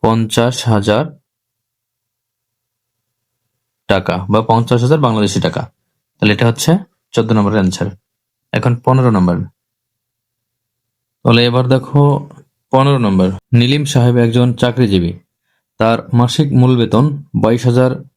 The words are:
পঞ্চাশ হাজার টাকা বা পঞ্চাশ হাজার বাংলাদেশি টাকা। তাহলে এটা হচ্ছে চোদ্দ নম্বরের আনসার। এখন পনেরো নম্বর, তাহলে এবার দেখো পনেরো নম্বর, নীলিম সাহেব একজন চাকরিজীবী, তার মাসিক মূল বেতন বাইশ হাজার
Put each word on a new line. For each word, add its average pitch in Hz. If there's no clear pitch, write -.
পঞ্চাশ 113
হাজার 107
টাকা 92
বা 104
পঞ্চাশ 117
হাজার 147
বাংলাদেশি 110
টাকা। -
তাহলে 104
এটা 117
হচ্ছে 117
চোদ্দ 113
নম্বরের 104
আনসার। 92
এখন 123
পনেরো 131
নম্বর, 90
তাহলে 117
এবার 123
দেখো 131
পনেরো 135
নম্বর, 95
নীলিম 127
সাহেব 123
একজন 120
চাকরিজীবী, 110
তার 113
মাসিক 123
মূল 127
বেতন 117
বাইশ 113
হাজার 127